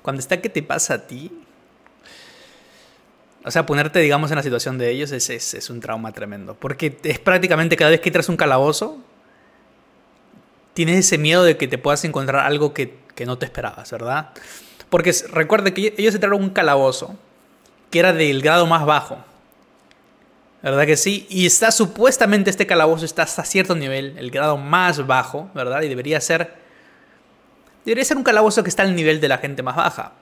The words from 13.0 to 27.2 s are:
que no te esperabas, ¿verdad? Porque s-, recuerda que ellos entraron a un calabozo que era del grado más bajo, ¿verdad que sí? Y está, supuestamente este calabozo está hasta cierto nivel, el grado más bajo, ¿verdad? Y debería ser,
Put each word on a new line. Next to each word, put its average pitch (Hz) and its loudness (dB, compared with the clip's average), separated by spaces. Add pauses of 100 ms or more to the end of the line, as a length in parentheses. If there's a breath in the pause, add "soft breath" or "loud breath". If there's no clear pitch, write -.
que 156 -10
no 123 -6
te 127 -6
esperabas, - -12
¿verdad? 123 -6 (600 loud breath)
Porque 175 2
s-, - -2
recuerda 190 2
que 208 -2
ellos 208 2
entraron 202 0
a 196 -2
un 190 -4
calabozo 143 0 (720)
que 170 0
era 180 4
del 143 2
grado 165 4
más 165 2
bajo, 147 0 (1500)
¿verdad 139 2
que 151 4
sí? 196 -2
Y 185 0
está, 220 4
supuestamente 208 2
este 190 0
calabozo 165 2
está 160 -4
hasta 151 -6
cierto 185 0
nivel, 139 -6
el 123 -10
grado 143 0
más 147 0
bajo, 135 -2
¿verdad? 131 -4
Y 151 -2
debería 135 -4
ser, 165 -2 (1300 soft breath)